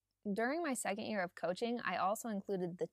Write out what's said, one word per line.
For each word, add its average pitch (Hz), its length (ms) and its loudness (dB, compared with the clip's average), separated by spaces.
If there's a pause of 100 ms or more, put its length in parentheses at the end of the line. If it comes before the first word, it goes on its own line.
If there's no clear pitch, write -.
(320)
During 247 300 2
my 277 120 0
second 202 300 -2
year 208 180 0
of 175 120 -4
coaching, 226 500 0
I 180 120 0
also 214 320 2
included 185 500 0
the 170 140 0